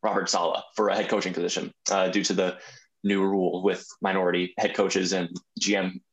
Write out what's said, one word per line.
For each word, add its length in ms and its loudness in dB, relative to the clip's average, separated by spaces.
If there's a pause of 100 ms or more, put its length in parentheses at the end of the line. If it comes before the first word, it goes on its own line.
Robert 260 0
Saleh 340 0 (140)
for 120 2
a 80 2
head 120 -2
coaching 260 0
position, 380 -4 (180)
uh, 180 2
due 160 0
to 80 0
the 260 0 (440)
new 200 2
rule 400 0
with 240 0 (140)
minority 580 0
head 160 0
coaches 380 2
and 160 -2 (300)
G 180 0
M 240 -2 (120)